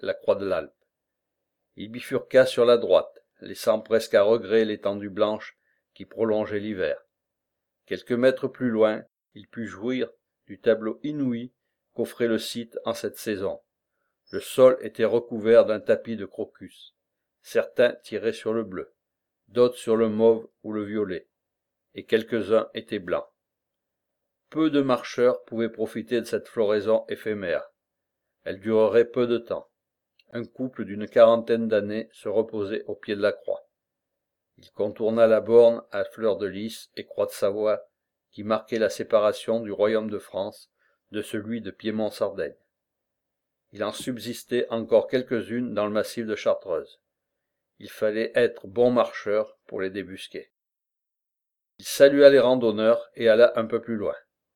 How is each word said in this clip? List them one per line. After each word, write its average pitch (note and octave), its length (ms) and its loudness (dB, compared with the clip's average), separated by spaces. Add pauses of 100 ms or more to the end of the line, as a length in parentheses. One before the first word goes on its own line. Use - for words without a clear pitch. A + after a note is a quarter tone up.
la F#2+ 140 -6
croix - 200 0
de G2 120 -4
l'Alpe. E2 280 -4 (1000)
Il G#2 140 -14
bifurqua B2+ 540 2
sur B2+ 200 0
la A#2+ 120 6
droite, F#2 480 0 (160)
laissant - 400 -2
presque A2 340 0
à G2+ 80 6
regret A2 420 2
l'étendue G#2 440 -6
blanche G#2 480 -4 (380)
qui G2 100 -20
prolongeait G#2+ 560 -2
l'hiver. F#2 400 -4 (840)
Quelques F#2+ 260 -8
mètres C3 360 2
plus B2+ 200 -6
loin, A2 360 0 (300)
il G#2 140 -20
put A2+ 180 -12
jouir A2+ 440 -6 (360)
du G2 140 -20
tableau A2 420 0
inouï B2+ 500 -6 (420)
qu'offrait A#2 340 -2
le A2 100 0
site - 460 -10
en A2+ 100 -4
cette - 240 -10
saison. G2 420 -6 (680)
Le G2 100 -8
sol B2+ 400 6
était A2+ 240 -4
recouvert A2+ 640 4
d'un G#2 140 -2
tapis A2+ 360 -2
de G2 100 -10
crocus. - 680 -16 (460)
Certains - 640 0
tiraient A2 300 -6
sur A2 200 -6
le A2+ 100 -4
bleu, F2+ 320 -12 (540)
d'autres B2 280 2
sur A2+ 200 0
le A2+ 120 2
mauve A2+ 400 2 (140)
ou G#2+ 100 -10
le G#2+ 120 -6
violet, G2+ 440 -6 (640)
et A2+ 100 -14
quelques-uns A2 720 0
étaient A2 240 -8
blancs. E2+ 280 -4 (1200)
Peu D#3 220 0
de C#3+ 120 2
marcheurs B2 600 0
pouvaient A2+ 260 -4
profiter A2 500 -6
de A2+ 60 -6
cette - 200 -6
floraison G#2+ 600 0
éphémère. G2+ 640 -6 (720)
Elle F#2+ 160 -10
durerait A2 460 4
peu B2 200 -2
de A#2 120 -2
temps. G2 320 -10 (600)
Un A#2+ 140 -10
couple B2+ 400 -10
d'une G#2 240 -10
quarantaine A2+ 600 4
d'années G#2 440 -2
se - 160 -14
reposait G#2+ 580 -4
au G#2 80 -10
pied G#2+ 220 -8
de G2+ 60 -6
la G2+ 100 2
croix. - 340 -10 (920)
Il - 140 -20
contourna A2+ 540 2
la A2 140 4
borne A#2 500 6
à G2+ 140 -4
fleurs A2 320 -2
de G2+ 100 -4
lys G2+ 500 -10
et G#2 100 -12
croix G#2 200 -4
de - 40 -8
Savoie G#2 520 -2 (480)
qui G#2 140 -14
marquait A2 340 -4
la G#2+ 120 2
séparation G#2+ 720 0
du G#2 120 -10
royaume G#2+ 380 0
de G2+ 80 -6
France G2+ 520 -10 (400)
de G#2 120 -6
celui A2 380 -8
de G2 100 -12
Piémont-Sardaigne. G#2+ 840 -6 (1160)
Il G2+ 120 -10
en G2+ 80 -4
subsistait A#2+ 760 -6
encore A2 400 2
quelques-unes A#2+ 640 -4
dans G#2 140 -2
le G#2 60 -4
massif G#2+ 340 -4
de G#2+ 80 -6
Chartreuse. F2+ 680 -4 (800)
Il G2+ 100 -18
fallait A2 460 -4
être A#2+ 320 0
bon A#2+ 240 2
marcheur A2 760 -2
pour G#2+ 140 -10
les F#2+ 80 -4
débusquer. F#2+ 640 -12 (1300)
Il - 80 -20
salua C#3+ 420 8
les C#3 100 8
randonneurs A#2 760 2
et A2+ 160 4
alla A#2 280 6
un A2+ 60 0
peu A2+ 160 -4
plus A#2 160 -8
loin. F#2 180 -4 (420)